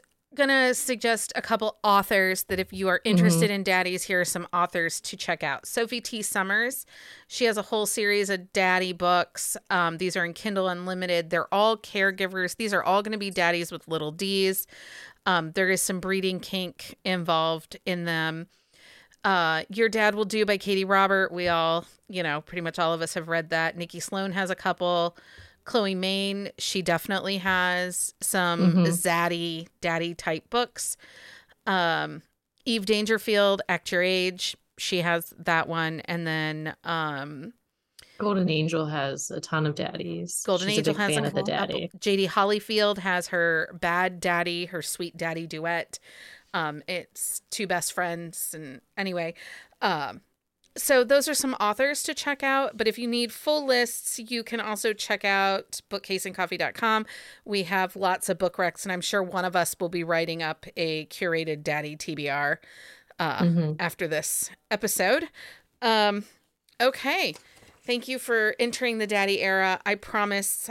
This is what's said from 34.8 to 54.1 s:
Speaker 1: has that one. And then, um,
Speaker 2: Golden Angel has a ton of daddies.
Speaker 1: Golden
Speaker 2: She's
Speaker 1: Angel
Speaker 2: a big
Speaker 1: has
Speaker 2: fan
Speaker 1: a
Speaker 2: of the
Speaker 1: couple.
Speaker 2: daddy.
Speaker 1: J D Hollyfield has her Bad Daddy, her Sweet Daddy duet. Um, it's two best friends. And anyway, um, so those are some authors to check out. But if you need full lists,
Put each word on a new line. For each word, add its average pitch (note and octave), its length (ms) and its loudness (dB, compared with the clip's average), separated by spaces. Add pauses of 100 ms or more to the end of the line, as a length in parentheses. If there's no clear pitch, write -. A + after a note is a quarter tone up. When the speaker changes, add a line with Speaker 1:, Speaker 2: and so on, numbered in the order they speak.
Speaker 1:
has E3+ 360 0
that E3+ 300 0
one. D#3+ 380 -2
And E3+ 200 -4
then, D#3 480 -4 (100)
um, D3+ 680 -6 (680)
Speaker 2:
Golden G3 320 2
Angel D#3 360 2
has C#3 440 -4
a - 100 -8
ton D#3 260 0
of D3 80 0
daddies. - 680 -6
Speaker 1:
Golden F#3 240 0
Speaker 2:
She's G#3 100 0
Speaker 1:
Angel D#3 140 4
Speaker 2:
a - 20 -4
big F3 60 -2
Speaker 1:
has G3 140 2
Speaker 2:
fan C#3+ 100 0
Speaker 1:
a D3 40 0
Speaker 2:
of C#3+ 60 -4
the C#3 80 0
Speaker 1:
couple. - 100 -2
Speaker 2:
daddy. - 380 -4 (100)
Speaker 1:
J G3+ 160 2
D F#3+ 120 2
Hollyfield G#3 680 2
has F3+ 300 -2
her E3+ 420 2 (100)
Bad F3+ 400 0
Daddy, F3 460 0
her E3+ 160 -8
Sweet F3 340 -6
Daddy E3 300 -4
duet. D#3+ 520 -4 (540)
Um, D3+ 360 -4
it's - 640 -6
two G#3 160 -4
best F3 260 -2
friends. E3+ 600 -4
And D3 260 -14 (160)
anyway, F3 380 -4 (460)
um, D3 400 0 (560)
so B3+ 280 6
those C#4 240 6
are D4+ 60 0
some C4 200 0
authors C4 500 0
to D#4 100 -4
check C#4+ 280 -4
out. C4+ 340 0
But A3 120 0
if G#3+ 100 0
you A#3+ 100 -4
need A#3+ 240 0
full D4 340 0
lists, A#3+ 520 0